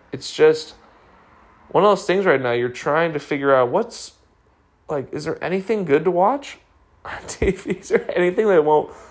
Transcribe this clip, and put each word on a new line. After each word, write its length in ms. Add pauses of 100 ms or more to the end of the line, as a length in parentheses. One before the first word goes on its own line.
(120)
it's 200
just 420 (1000)
one 100
of 80
those 160
things 180
right 160
now. 120
You're 160
trying 460
to 40
figure 340
out 180
what's, 420 (760)
like, 240
is 120
there 180
anything 420
good 200
to 80
watch 460 (220)
<laughs> 240
on 220
T 240
V? 220
Is 160
there 280
anything 300
that 180
won't 300 (160)